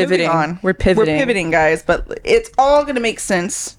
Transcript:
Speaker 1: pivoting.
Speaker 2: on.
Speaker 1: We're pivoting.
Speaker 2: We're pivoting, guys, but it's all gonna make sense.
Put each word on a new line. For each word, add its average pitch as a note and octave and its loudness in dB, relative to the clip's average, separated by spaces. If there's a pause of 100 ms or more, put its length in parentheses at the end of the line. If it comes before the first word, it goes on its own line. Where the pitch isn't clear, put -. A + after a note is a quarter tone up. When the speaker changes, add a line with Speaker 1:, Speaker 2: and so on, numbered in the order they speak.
Speaker 1:
pivoting. F3 0
Speaker 2:
on. E3 0
Speaker 1:
We're F#3 0
pivoting. F#3 2
Speaker 2:
We're D4 0
pivoting, G#3 -2
guys, D#3+ 2
but - -4
it's - 0
all C#4+ 4
gonna C#4+ -4
make A#3 -4
sense. - -6